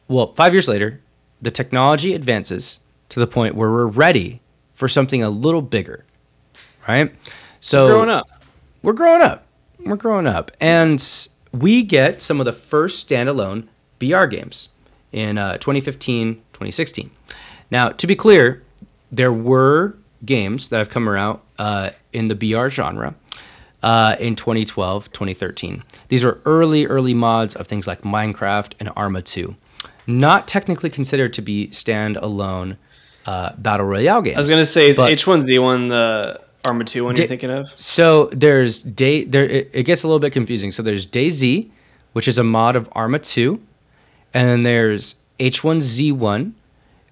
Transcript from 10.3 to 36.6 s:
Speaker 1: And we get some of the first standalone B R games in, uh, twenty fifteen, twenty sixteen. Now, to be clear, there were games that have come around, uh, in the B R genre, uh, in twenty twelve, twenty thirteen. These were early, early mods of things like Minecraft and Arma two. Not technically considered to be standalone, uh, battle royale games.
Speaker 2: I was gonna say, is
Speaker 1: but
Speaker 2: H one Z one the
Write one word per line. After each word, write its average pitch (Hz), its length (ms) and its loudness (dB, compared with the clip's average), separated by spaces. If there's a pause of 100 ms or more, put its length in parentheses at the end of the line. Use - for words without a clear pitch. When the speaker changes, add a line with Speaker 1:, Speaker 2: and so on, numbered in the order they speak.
Speaker 1:
And 160 680 2 (240)
we 196 300 4
get 139 380 2
some 143 200 -2
of 131 60 -2
the 117 60 -2
first - 560 -4
standalone 120 580 -2 (320)
B 131 140 -2
R 185 140 2
games - 420 -12 (440)
in, 107 260 -4
uh, 98 200 -6
twenty 139 220 -2
fifteen, 120 640 -6 (100)
twenty 98 180 -12
sixteen. - 400 -8 (600)
Now, 123 200 0
to - 160 -6
be 190 80 2
clear, 165 480 6 (480)
there 127 220 0
were 131 640 2 (280)
games 107 440 -4
that 117 100 -2
have 107 120 -2
come 117 180 -4
around, 101 320 -4 (180)
uh, 101 320 -4 (220)
in 113 160 -4
the 110 60 -4
B 107 200 -2
R 123 140 0
genre, 87 460 -6 (680)
uh, 113 380 2
in 113 160 -4
twenty 113 280 -4
twelve, 101 480 -6
twenty 95 220 -8
thirteen. 92 480 -10 (260)
These 123 160 2
were 120 200 0
early, 156 420 2
early 127 280 0
mods 113 400 0
of - 120 -12
things 104 200 -8
like 90 160 -8
Minecraft 104 800 -4
and 107 160 -10
Arma 98 260 -4
two. 90 320 -10 (520)
Not 143 400 2
technically 175 440 -4
considered 135 440 -2
to 113 80 -10
be 104 260 -6
standalone, 101 1080 -6 (480)
uh, 92 320 -8
battle 104 300 -2
royale 135 360 2
games. 131 140 -4
Speaker 2:
I - 40 0
was 147 100 0
gonna 160 160 4
say, 151 240 6
is 139 80 4
Speaker 1:
but 127 120 4
Speaker 2:
H 156 160 0
one 180 140 4
Z 127 180 2
one 127 300 2
the 113 520 -2 (240)